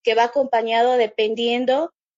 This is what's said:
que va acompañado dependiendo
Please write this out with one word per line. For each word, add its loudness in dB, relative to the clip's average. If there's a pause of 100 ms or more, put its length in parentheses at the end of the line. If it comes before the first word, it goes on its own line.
que 0
va 4
acompañado 0
dependiendo -2 (240)